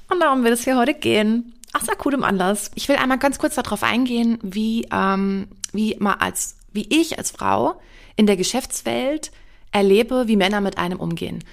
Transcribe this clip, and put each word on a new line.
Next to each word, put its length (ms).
Und 120
darum 220
wird 120
es 80
hier 120
heute 200
gehen. 580
Aus 140
akutem 360
Anlass. 500
Ich 160
will 60
einmal 240
ganz 180
kurz 160
darauf 300
eingehen, 580
wie, 500
ähm, 580
wie 280
man 160
als, 420
wie 160
ich 300
als 100
Frau 500
in 100
der 120
Geschäftswelt 920
erlebe, 560
wie 80
Männer 260
mit 160
einem 220
umgehen. 540